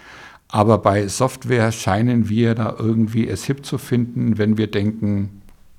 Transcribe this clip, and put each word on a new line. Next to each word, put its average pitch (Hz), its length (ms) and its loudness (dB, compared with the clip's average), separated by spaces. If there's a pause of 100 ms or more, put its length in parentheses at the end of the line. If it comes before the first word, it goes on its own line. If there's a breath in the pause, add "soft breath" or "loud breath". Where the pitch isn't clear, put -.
(500 loud breath)
Aber 107 280 4
bei 101 300 2
Software 120 640 -2
scheinen 113 560 0
wir 113 260 2
da 110 240 -4
irgendwie 113 480 0
es - 180 -6
hip 143 220 -4
zu 135 120 -4
finden, 120 600 -2
wenn 107 200 2
wir 107 120 0
denken, 101 720 -2 (360)